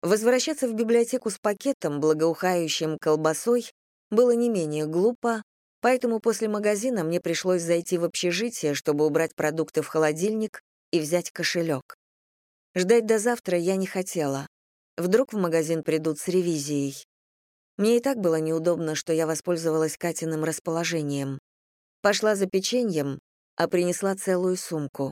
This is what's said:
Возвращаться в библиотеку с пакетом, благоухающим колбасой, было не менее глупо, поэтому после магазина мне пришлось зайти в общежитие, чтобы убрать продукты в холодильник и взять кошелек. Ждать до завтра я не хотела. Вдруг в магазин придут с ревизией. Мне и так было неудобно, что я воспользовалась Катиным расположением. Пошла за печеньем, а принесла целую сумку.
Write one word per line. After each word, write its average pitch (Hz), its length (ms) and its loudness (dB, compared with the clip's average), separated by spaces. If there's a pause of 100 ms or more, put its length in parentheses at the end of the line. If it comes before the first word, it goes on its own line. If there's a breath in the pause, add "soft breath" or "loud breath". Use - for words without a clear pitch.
Возвращаться 247 640 2
в 226 60 -2
библиотеку 233 540 2
с 196 100 -6
пакетом, 196 640 -2
благоухающим 160 960 0
колбасой, 156 760 0 (380)
было 240 200 4
не 240 180 2
менее 151 380 -2
глупо, 220 560 0 (380)
поэтому 240 400 0
после 220 280 0
магазина 208 540 0
мне 170 180 0
пришлось 175 420 0
зайти 170 360 0
в 170 60 0
общежитие, 175 680 -2
чтобы 147 300 0
убрать 156 300 0
продукты 156 480 -2
в - 60 -6
холодильник 180 760 0 (300)
и 170 80 2
взять 165 320 -2
кошелек. 160 640 -4 (800)
Ждать 214 300 4
до 220 120 4
завтра 208 400 0
я 175 160 0
не 190 120 0
хотела. 147 600 -4 (500)
Вдруг 196 360 2
в 220 40 -4
магазин 165 460 0
придут 156 380 -2
с - 80 -6
ревизией. 147 680 0 (840)
Мне 220 200 4
и 240 40 4
так 262 180 0
было 170 180 2
неудобно, 160 580 0
что 156 180 -4
я 160 140 2
воспользовалась 160 680 -2
Катиным 160 480 -4
расположением. 156 960 -4 (600)
Пошла 208 340 2
за 196 100 0
печеньем, 185 720 -2 (380)
а 170 100 0
принесла 180 480 0
целую 185 420 0
сумку. 147 560 -6